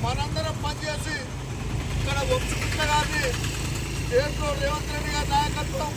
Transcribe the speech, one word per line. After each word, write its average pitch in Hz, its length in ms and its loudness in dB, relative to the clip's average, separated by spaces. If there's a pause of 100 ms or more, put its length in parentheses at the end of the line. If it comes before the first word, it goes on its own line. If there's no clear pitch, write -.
మనందరం 302 600 0
పనిచేసి - 520 -2 (800)
ఇక్కడ - 200 2 (120)
వంశకృష్ణ - 520 2 (100)
గారిని - 340 2 (760)
స్టేట్లో 285 440 2 (120)
రేవంత్ 294 340 0
రెడ్డి 302 200 -2
గారి - 200 0
నాయకత్వం 294 640 0